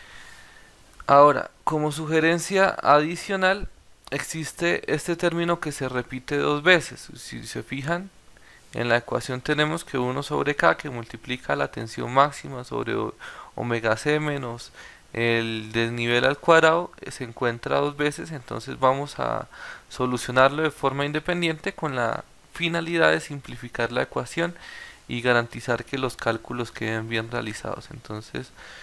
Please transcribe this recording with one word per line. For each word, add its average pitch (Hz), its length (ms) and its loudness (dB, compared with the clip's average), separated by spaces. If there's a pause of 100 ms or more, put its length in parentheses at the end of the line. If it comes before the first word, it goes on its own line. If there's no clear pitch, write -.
(1080)
Ahora, 143 440 8 (120)
como 151 280 0
sugerencia 165 800 4
adicional, 185 1000 2 (400)
existe - 840 -4
este 156 240 -2
término 170 440 0
que 151 120 -6
se 135 160 -4
repite 127 500 -4
dos 147 260 2
veces. 175 520 2
Si 117 300 -12
se 117 160 -8
fijan, 156 480 -6 (640)
en 120 160 -2
la 117 80 6
ecuación 120 440 -4
tenemos 151 440 0
que - 120 -6
uno 127 260 -2
sobre 143 320 -2
K, 165 220 4
que 151 120 -10
multiplica 123 680 -6
la 143 160 -2
tensión 117 420 -8
máxima 139 500 0
sobre 117 320 -4
o-, 110 200 -2 (380)
omega 117 440 0
C 151 220 0
menos 139 520 -4 (420)
el 113 580 0
desnivel 120 540 2
al 143 120 2
cuadrado, 165 640 6
eh, - 100 -14
se - 140 -10
encuentra 120 560 -2
dos 147 160 0
veces. 147 360 -2
Entonces 123 480 -10
vamos 135 400 2
a 117 280 -2 (420)
solucionarlo 131 760 2
de 156 80 2
forma 139 340 0
independiente 165 680 -2
con 147 220 -4
la 117 300 0 (280)
finalidad 165 580 2
de 160 100 2
simplificar 123 720 -6
la 123 100 0
ecuación 165 540 -4 (520)
y 120 140 -4
garantizar 120 640 0
que - 120 -6
los 131 200 -2
cálculos 117 540 -4
queden 113 360 -4
bien 113 240 -4
realizados. 113 600 -6
Entonces, 120 580 -10 (340)